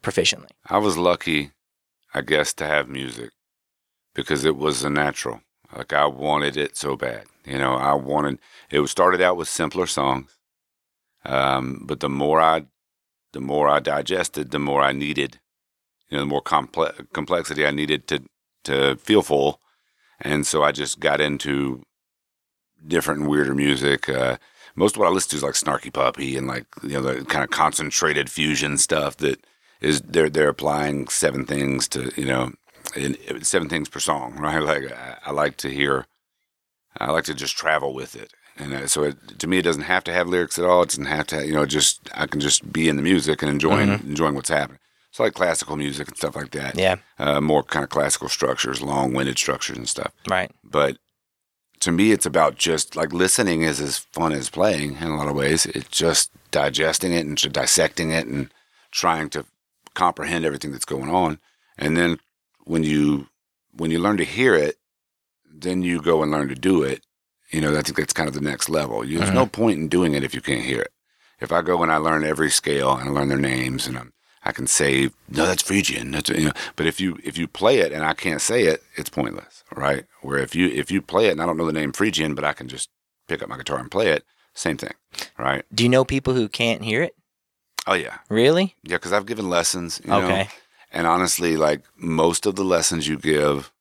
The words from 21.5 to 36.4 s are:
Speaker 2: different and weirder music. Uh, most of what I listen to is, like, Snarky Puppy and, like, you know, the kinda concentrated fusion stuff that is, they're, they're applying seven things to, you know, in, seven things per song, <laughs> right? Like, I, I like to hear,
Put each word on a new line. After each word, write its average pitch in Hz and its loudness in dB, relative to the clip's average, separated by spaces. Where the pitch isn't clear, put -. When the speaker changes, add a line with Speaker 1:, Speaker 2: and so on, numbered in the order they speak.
Speaker 2:
different 78 0
and 73 0
weirder 73 2
music. 69 2
Uh, 64 0
most 104 2
of 107 -4
what 92 6
I - 6
listen 92 0
to 76 -4
is, 69 -4
like, 69 -4
Snarky 67 -2
Puppy 65 -2
and, 65 -4
like, 65 -6
you 64 -8
know, 71 -4
the 65 -4
kinda 69 -2
concentrated 76 0
fusion 76 -2
stuff 71 0
that 69 -2
is, 73 2
they're, 78 2
they're 76 4
applying 73 -2
seven 69 -2
things 69 -2
to, 64 -6
you 67 -4
know, 64 -2
in, 69 -4
seven 85 0
things 76 -4
per - -14
song, 67 -2
<laughs> 67 -14
right? 78 0
Like, 71 0
I, 64 -14
I 73 -8
like 73 0
to 67 -6
hear, 69 0